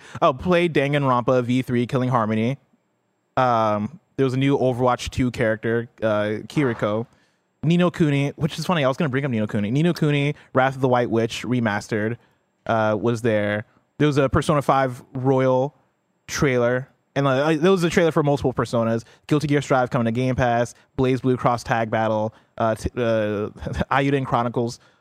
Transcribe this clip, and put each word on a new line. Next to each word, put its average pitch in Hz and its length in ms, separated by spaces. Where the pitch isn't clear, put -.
Oh, 160 100
play 175 360
Danganronpa 135 760
V 123 180
three 120 240
Killing 127 220
Harmony. 113 500
Um, 110 640
there 135 80
was 131 100
a 131 40
new 139 180
Overwatch 123 540
two 123 200
character, 117 580
uh, 107 440
Kiriko. 117 600
Ni 170 120
no 175 140
Kuni, 143 460
which - 220
is 156 80
funny, 165 180
I 127 40
was 135 80
gonna - 120
bring 135 160
up 139 60
Ni 113 80
no 107 80
Kuni. 104 240
Ni 139 120
no 170 100
Kuni, 147 420
Wrath 131 240
of 131 40
the 135 80
White 123 220
Witch 113 320
Remastered, 113 720
uh, 107 340
was 113 220
there. 104 440
There 147 80
was 143 120
a 135 100
Persona 147 340
five 135 400
Royal 131 600
trailer. 127 640
And, 143 100
uh, 143 280
there 160 160
was 180 140
a 165 60
trailer 165 200
for 160 120
multiple 143 300
Personas. 117 520
Guilty 151 180
Gear 143 160
Strive 127 280
coming 120 160
to 117 60
Game 127 220
Pass. 120 400
BlazBlue 127 400
Cross 120 240
Tag 113 280
Battle. 110 440
Uh, 113 160
t-, - 220
uh, 107 540
<laughs> - 400
Ayuden 139 360
Chronicles, 120 540